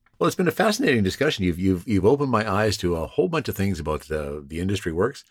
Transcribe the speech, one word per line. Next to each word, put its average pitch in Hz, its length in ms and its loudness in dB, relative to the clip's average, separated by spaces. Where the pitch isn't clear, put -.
Well, 170 100 2
it's - 80 0
been 180 120 0
a - 40 2
fascinating 202 500 2
discussion. 98 420 0
You've, 85 140 0
you've, 92 300 0
you've 95 180 2
opened 143 240 4
my 110 200 0
eyes 104 280 2
to 87 180 -2
a 80 100 -4
whole 180 220 0
bunch 160 200 -4
of - 80 -6
things 98 240 0
about 76 220 -4
the, 73 440 -6
the 78 140 -8
industry 92 320 -2
works, 104 380 -2